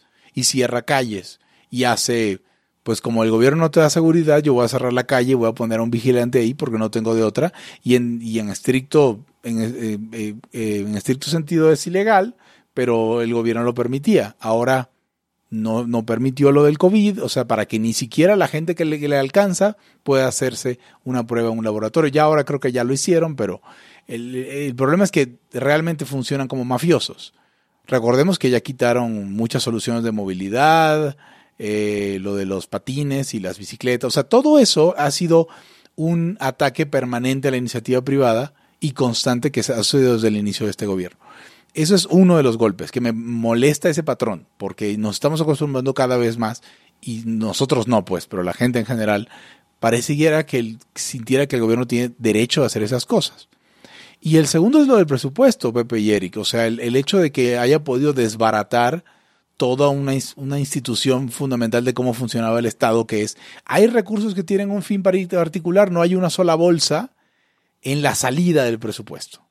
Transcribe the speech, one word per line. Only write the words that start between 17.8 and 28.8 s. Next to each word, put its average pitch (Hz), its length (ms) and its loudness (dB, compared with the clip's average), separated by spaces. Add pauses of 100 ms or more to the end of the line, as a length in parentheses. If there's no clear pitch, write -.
siquiera 151 420 2
la 180 140 2
gente 165 260 -4
que 170 100 -2
le, 156 140 -2
que 147 80 -6
le 143 100 0
alcanza 190 600 2 (260)
pueda 135 240 2
hacerse 127 540 -4 (240)
una 127 200 -4
prueba 117 280 0
en 113 60 -4
un 113 60 -6
laboratorio. 110 460 0
Ya 151 140 2
ahora 151 180 4
creo 143 160 -4
que 131 140 -2
ya 123 100 0
lo 123 100 -2
hicieron, 160 440 0
pero 101 260 -6 (460)
el, 120 260 -12
el 131 400 -8
problema 139 300 2
es - 80 -2
que 127 240 0 (160)
realmente 147 520 0
funcionan 135 440 -4
como 127 160 -6
mafiosos. 127 680 0 (540)
Recordemos 131 540 2
que 131 100 2
ya 120 100 2
quitaron 120 760 -2